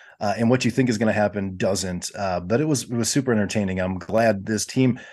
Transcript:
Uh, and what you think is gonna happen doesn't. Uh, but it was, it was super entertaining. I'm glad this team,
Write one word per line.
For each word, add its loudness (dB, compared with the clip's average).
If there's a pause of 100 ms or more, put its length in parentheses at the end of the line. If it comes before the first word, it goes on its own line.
(180)
Uh, -2
and 2
what 4
you 2
think 2
is 0
gonna 2
happen 0
doesn't. -2
Uh, -2
but 0
it 0
was, 0
it -10
was 0
super 0
entertaining. 0
I'm -2
glad 2
this -2
team, 2 (120)